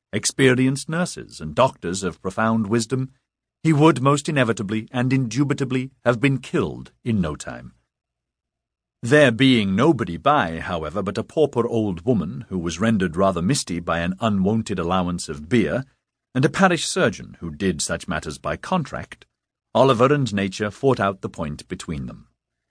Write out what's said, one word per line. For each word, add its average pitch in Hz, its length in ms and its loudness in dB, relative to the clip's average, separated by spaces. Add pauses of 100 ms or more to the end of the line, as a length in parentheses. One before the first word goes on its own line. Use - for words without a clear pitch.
(120)
experienced 131 760 2
nurses, 156 520 -6
and 78 140 -10
doctors 98 500 0
of 87 180 -6
profound 110 460 0
wisdom, 120 420 -2 (540)
he 160 80 4
would 147 280 6
most 139 280 2
inevitably 113 640 0
and 127 200 0
indubitably 131 800 -2 (140)
have 123 160 2
been 139 180 2
killed 78 540 -4 (120)
in 113 160 0
no 78 140 -2
time. 62 400 -14 (1300)
There 135 300 6
being 113 420 4
nobody 110 420 2
by, 85 440 0
however, 82 420 -6
but 98 160 -4
a 110 60 -4
pauper 139 420 0
old 104 400 -2
woman 95 420 -2
who 92 100 -6
was 82 200 -6
rendered 95 380 0
rather 92 260 0
misty 90 380 -2
by 85 180 -2
an 85 220 -2
unwonted 104 580 0
allowance 87 500 -2
of 76 200 -10
beer, 104 360 2 (480)
and 131 120 0
a - 40 4
parish 180 380 2
surgeon - 540 -2
who 85 100 -8
did 80 320 -2
such - 260 -6
matters 78 300 -6
by 76 180 -6
contract, - 720 -6 (480)
Oliver 127 400 6
and 131 180 0
nature 101 380 -2
fought 123 300 0
out 98 200 0
the - 80 -8
point 76 380 -8
between 76 400 -8
them. - 220 -16 (420)